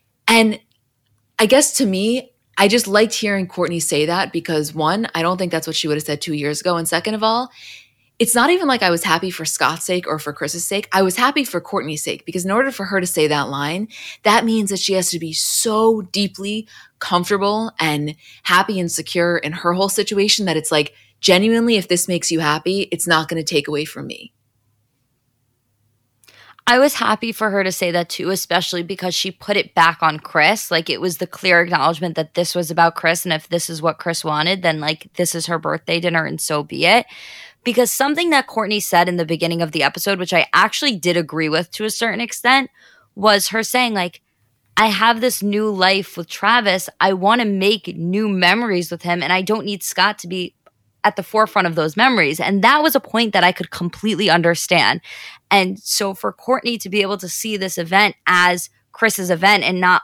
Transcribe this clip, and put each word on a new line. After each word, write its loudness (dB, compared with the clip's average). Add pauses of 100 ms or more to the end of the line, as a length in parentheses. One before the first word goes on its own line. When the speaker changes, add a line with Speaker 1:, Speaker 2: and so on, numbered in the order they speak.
(280)
Speaker 1:
And 4 (800)
I 4
guess 4
to 2
me, -2 (240)
I 6
just 2
liked 2
hearing -2
Kourtney -2
say 0
that -2
because, -4
one, 0
I -2
don't 0
think -4
that's -4
what -6
she -4
would 0
have -4
said -6
two -6
years -4
ago. 0
And -4
second -2
of -4
all, 0 (720)
it's 2
not 6
even 2
like 2
I 4
was 0
happy 0
for -10
Scott's -2
sake -2
or -4
for -8
Chris's -6
sake. -4
I 4
was 2
happy 2
for -6
Kourtney's -6
sake, -8
because -6
in -2
order 0
for -10
her 0
to -2
say 2
that 0
line, -4 (340)
that 2
means 0
that -4
she -2
has 0
to -4
be -8
so 0
deeply -4 (320)
comfortable 0
and -2 (280)
happy 2
and -2
secure -2
in -6
her -2
whole 0
situation 0
that 0
it's -4
like, 0 (260)
"Genuinely, 4
if -4
this 0
makes -2
you 0
happy, 0 (100)
it's -4
not 2
gonna -4
take -2
away -4
from -12
me." -16 (2250)
Speaker 2:
I 6
was 4
happy -2
for -2
her 0
to 0
say -2
that 0
too, -6
especially -2
because -6
she -4
put -4
it -4
back 4
on 0
Chris. 2
Like, -2
it -6
was -4
the -4
clear 2
acknowledgement 0
that -4
this -2
was -4
about 2
Chris, -2
and -2
if -6
this -4
is -10
what 0
Chris -6
wanted, -2
then, 2
like, -4
this -2
is -6
her -2
birthday -4
dinner -2
and -6
so -2
be -4
it. 4 (560)
Because 2
something 0
that 2
Kourtney -2
said 2
in -2
the -2
beginning -2
of -2
the -2
episode, -2
which -4
I 2
actually 2
did 0
agree -2
with -2
to -6
a -4
certain -4
extent, 0 (420)
was 2
her -2
saying, -2
like, -4 (540)
"I 4
have 2
this 0
new 0
life 0
with -10
Travis. 0 (100)
I 4
wanna 2
make 0
new -2
memories 2
with -8
him, -2
and -2
I 0
don't -2
need -8
Scott 0
to -14
be -8 (480)
at 0
the -4
forefront 2
of -4
those 0
memories." 2
And 0
that 6
was 2
a 2
point -2
that 4
I 6
could -10
completely -4
understand. 2 (500)
And 2
so -4
for -6
Kourtney -4
to -12
be 0
able -2
to -12
see -6
this -6
event 2 (100)
as 2 (200)
Chris's -2
event 4
and -2
not 4